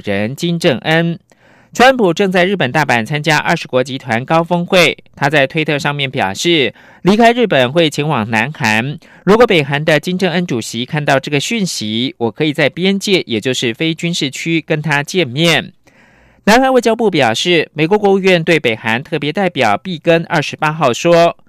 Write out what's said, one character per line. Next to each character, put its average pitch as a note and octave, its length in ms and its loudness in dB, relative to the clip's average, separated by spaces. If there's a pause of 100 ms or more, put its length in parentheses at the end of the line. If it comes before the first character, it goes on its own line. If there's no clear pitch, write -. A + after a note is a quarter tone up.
人 G#2 320 -4
金 E3+ 240 -4
正 D#3+ 180 2
恩。 E3 400 0 (560)
川 B3+ 240 4
普 F#3 160 2
正 G3 180 0
在 F3+ 140 2
日 G3+ 100 -2
本 B2+ 160 -2
大 D3+ 140 0
阪 A#2+ 180 0
参 D3 200 -4
加 D3+ 160 2
二 F3 180 0
十 - 100 -12
国 B2+ 160 0
集 B2+ 140 -6
团 B2 260 -4
高 E3 200 0
峰 F3 200 -2
会， F3 320 2 (200)
他 C#3+ 120 -2
在 C#3+ 200 2
推 D#3 180 -4
特 D3+ 140 -2
上 C#3+ 160 -4
面 C#3 160 -6
表 G#2 200 -2
示， D3 440 0 (260)
离 G3+ 160 4
开 A#3 140 6
日 A#3+ 160 0
本 C3 240 2
会 D#3+ 180 2
前 D3 180 -4
往 A#2+ 220 -2
南 A#2 240 -2
韩。 A#2 460 -2 (260)
如 F#3+ 100 6
果 A#3 120 4
北 E3+ 160 2
韩 C#3+ 200 -4
的 D#3 160 2
金 F#3 160 -4
正 F#3 160 -2
恩 F3+ 140 -2
主 B2+ 160 -4
席 A#2 240 -8
看 D3 180 -6
到 C#3+ 160 0
这 C#3+ 120 -6
个 D3 80 0
讯 A3 260 -2
息， A2+ 540 -4
我 A2+ 120 -2
可 - 140 -4
以 D3+ 80 -2
在 C#3+ 160 0
边 F#3+ 300 -2
界， F#3+ 260 0
也 A2 160 -2
就 C3 140 -2
是 A#2 180 -2
非 D#3+ 220 -4
军 E3+ 180 -4
事 D3 160 -4
区 E3 320 -4
跟 D#3 180 -4
他 D3+ 220 -2
见 D#3+ 260 -2
面。 C#3+ 460 0 (720)
南 A3+ 140 6
韩 C4 140 2
外 B3 80 4
交 A3+ 120 0
部 A3+ 160 0
表 C3 240 2
示， E3+ 400 0
美 D3+ 140 0
国 G#3 100 2
国 G3+ 140 4
务 G3 80 2
院 F3+ 240 2
对 E3 160 2
北 A2+ 160 0
韩 A2+ 260 -2
特 D#3 160 -8
别 C#3 140 -4
代 F#3 180 -2
表 A#2 280 2
毕 F3+ 200 -10
根 E3 280 0
二 D#3+ 160 -2
十 - 160 -10
八 D3+ 160 -2
号 D#3 180 0
说： E3+ 460 2 (120)